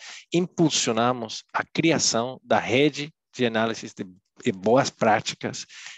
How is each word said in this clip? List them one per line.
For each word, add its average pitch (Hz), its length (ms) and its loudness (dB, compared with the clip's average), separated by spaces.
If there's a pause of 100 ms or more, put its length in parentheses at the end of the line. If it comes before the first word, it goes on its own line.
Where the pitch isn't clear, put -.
(320)
impulsionamos 127 1200 0
a - 100 -2
criação 135 800 0
da 120 160 2
rede 139 540 0 (220)
de 123 100 0
análises 113 480 -2
de, - 140 -12 (380)
e 123 60 0
boas 110 380 2
práticas - 800 -2 (320)